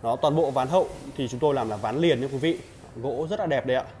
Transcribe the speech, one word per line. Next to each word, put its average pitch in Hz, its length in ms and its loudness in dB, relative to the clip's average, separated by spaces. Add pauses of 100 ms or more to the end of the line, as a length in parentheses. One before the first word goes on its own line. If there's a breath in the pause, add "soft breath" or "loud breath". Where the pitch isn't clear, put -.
Đó, 117 140 0
toàn 147 200 4
bộ 160 140 4
ván 131 180 0
hậu 180 200 4 (280)
thì 131 120 -2
chúng 123 120 -6
tôi 147 140 4
làm 117 140 -2
là 107 80 -2
ván 110 200 -2
liền 151 240 4
nha 135 120 -2
quý 139 60 -4
vị. 165 200 0 (440)
Gỗ 139 280 -4
rất 208 100 -4
là 190 60 -2
đẹp 139 200 0
đấy 131 100 2
ạ. - 80 -2 (160)